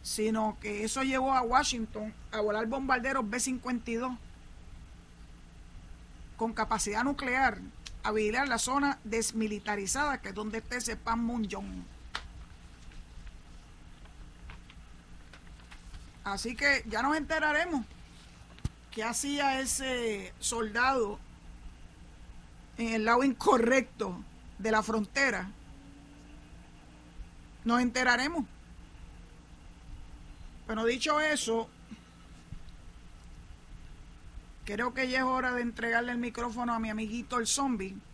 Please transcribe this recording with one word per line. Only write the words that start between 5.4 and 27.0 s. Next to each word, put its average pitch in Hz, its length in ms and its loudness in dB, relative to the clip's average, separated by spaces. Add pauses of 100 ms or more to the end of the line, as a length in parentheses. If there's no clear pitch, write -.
con 226 160 0
capacidad 214 520 2
nuclear 262 560 2 (420)
a 214 80 0
vigilar 220 380 4
la 233 100 2
zona 269 460 2
desmilitarizada, 214 1160 0
que 196 100 -8
es 185 40 -10
donde 214 240 -2
está 247 180 -4
ese 233 200 -2
Panmunjom. 226 880 -2 (4000)
Así 202 320 -4
que 277 320 4
ya 220 140 2
nos 294 140 4
enteraremos 302 680 2 (1040)
qué 220 140 -2
hacía 277 560 2
ese 240 800 0
soldado 233 800 4 (1600)
en 226 120 0
el 220 160 2
lado 240 180 8
incorrecto 233 1000 6 (380)
de 220 140 2
la 220 100 6
frontera. 220 680 2 (2250)